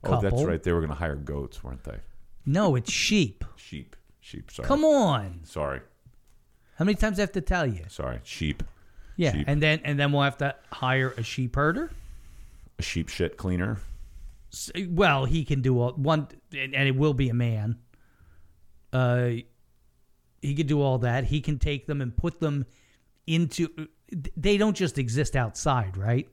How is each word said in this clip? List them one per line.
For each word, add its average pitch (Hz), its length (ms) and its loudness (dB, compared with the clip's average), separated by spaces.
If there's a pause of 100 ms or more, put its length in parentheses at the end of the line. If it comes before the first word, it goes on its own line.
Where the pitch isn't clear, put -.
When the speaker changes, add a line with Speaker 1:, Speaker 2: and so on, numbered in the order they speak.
Speaker 1:
Oh, 123 160 2
that's 101 120 0
Speaker 2:
Couple. 117 140 2
Speaker 1:
right. 82 160 -2
They 90 100 2
were 85 80 2
gonna 76 140 -4
hire 76 220 -4
goats, 71 480 -8
weren't 65 200 -12
they? 57 140 -10 (480)
Speaker 2:
No, 160 300 2
it's 117 160 -4
sheep. 165 520 2 (120)
Speaker 1:
Sheep. - 400 -16 (240)
Sheep, - 300 -16
sorry. - 180 -6
Speaker 2:
Come 294 160 4
on. 143 600 4
Speaker 1:
Sorry. 69 360 -4 (960)
Speaker 2:
How 160 80 0
many 202 120 4
times 214 200 2
do 202 60 2
I - 20 4
have 190 80 -6
to 190 80 -2
tell 170 260 0
you? 92 220 -4
Speaker 1:
Sorry. 62 340 -6
Sheep. - 400 -4 (540)
Speaker 2:
Yeah, 156 160 2
Speaker 1:
Sheep. 73 160 0
Speaker 2:
and 143 120 2
then, 156 240 2
and 147 140 -2
then 143 140 2
we'll 143 100 4
have 139 160 2
to 139 160 -2 (160)
hire 131 460 0
a 120 80 -4
sheep 127 320 -4
herder. 175 340 0 (880)
Speaker 1:
A - 40 -4
sheep 85 260 -4
shit - 280 -4
cleaner. 95 420 -2 (760)
Speaker 2:
S-, - 180 -12 (200)
well, 156 340 4
he 147 200 2
can 139 160 0
do 123 200 4
all, 123 140 0
one, 147 340 2 (280)
and, 135 180 -6
and 139 140 2
it 135 60 2
will 143 200 4
be 131 140 2
a 117 60 0
man. 117 440 0 (1120)
Uh, 123 380 2 (1120)
he 143 140 -2
could 147 140 0
do 147 120 2
all 131 180 2
that. 123 260 2
He 143 160 2
can 143 180 -2
take 143 300 0
them 143 120 -2
and 123 160 -4
put 165 220 -2
them 143 260 0 (640)
into, 165 640 0 (480)
they 202 200 4
don't 208 200 4
just 170 220 0
exist 131 360 0
outside, 120 600 2
right? 113 360 0